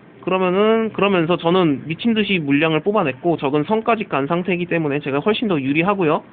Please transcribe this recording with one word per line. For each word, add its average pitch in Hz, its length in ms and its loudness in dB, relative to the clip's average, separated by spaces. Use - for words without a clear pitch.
그러면은, 202 720 0
그러면서 180 440 2
저는 165 500 0
미친 190 280 -2
듯이 202 240 0
물량을 151 420 2
뽑아냈고, 170 560 0
적은 147 280 0
성까지 220 400 0
간 139 220 -2
상태이기 175 400 -2
때문에 151 340 -2
제가 143 180 -4
훨씬 214 300 -2
더 160 120 0
유리하고요. 165 640 0